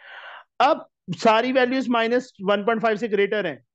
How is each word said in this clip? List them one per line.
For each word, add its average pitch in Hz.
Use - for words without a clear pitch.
अब 277
सारी 226
वैल्यूज 254
माइनस 240
वन -
पॉइंट 226
फ़ाइव 220
से 220
ग्रेटर 202
हैं, 139